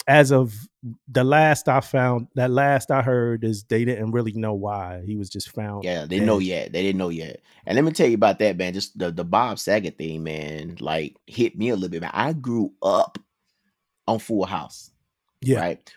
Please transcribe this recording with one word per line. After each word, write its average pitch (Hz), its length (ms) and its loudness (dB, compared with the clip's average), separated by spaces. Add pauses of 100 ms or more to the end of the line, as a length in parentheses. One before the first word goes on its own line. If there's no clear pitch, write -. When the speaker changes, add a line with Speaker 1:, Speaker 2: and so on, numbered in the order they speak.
Speaker 1:
as 143 240 8
of 131 220 4 (540)
the 127 160 2
last 151 440 4
I 135 140 4
found, 123 540 0
that 127 160 2
last 139 400 2
I 135 100 2
heard 120 420 0
is 107 220 -2
they 113 200 0
didn't 110 260 -2
really 113 220 -2
know 110 200 -4
why. 98 520 -6
He 104 120 -6
was 98 120 -8
just - 200 -10
found 104 340 -8
Speaker 2:
Yeah, 87 220 -4
they 90 140 -2
know 107 180 4
Speaker 1:
dead. 95 80 0
Speaker 2:
yet. 80 260 -4
They 87 120 -2
didn't 98 160 0
know 90 100 -2
yet. 80 320 -10 (240)
And 98 100 -2
let 139 80 4
me 160 80 0
tell 156 160 2
you 117 80 4
about 104 240 4
that, 104 180 2
man. 90 160 -4
Just - 240 -8
the, 90 140 -4
the 87 140 -6
Bob 107 340 0
Saget 98 380 0
thing, 80 260 -8
man, 78 560 -10
like, 78 380 -4 (100)
hit 117 300 -2
me 113 120 -2
a 120 60 0
little 92 140 -4
bit, 85 120 -8
man. 85 120 -8
I 127 200 0
grew 120 480 -2
up - 360 2 (920)
on 110 120 0
Full 104 260 -2
House. 90 460 -10 (500)
Speaker 1:
Yeah. 123 180 2
Speaker 2:
Right? 85 380 -6